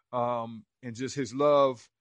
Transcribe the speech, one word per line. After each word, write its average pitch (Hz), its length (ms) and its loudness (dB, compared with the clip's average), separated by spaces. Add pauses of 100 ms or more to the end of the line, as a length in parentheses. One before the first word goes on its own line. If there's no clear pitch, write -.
(120)
um, 120 520 -4 (180)
and 120 120 -10
just 123 220 -8
his 123 180 -6
love 139 540 4 (120)